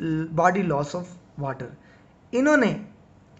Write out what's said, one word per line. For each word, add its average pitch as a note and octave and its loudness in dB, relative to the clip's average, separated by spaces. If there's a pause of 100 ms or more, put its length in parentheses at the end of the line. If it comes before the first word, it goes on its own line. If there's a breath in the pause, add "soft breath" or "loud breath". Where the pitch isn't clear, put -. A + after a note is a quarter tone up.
(340)
body F3+ 4
loss D3 -2
of F3 -8 (280)
water, C3 -6 (680 soft breath)
इन्होंने, B3+ 2 (540)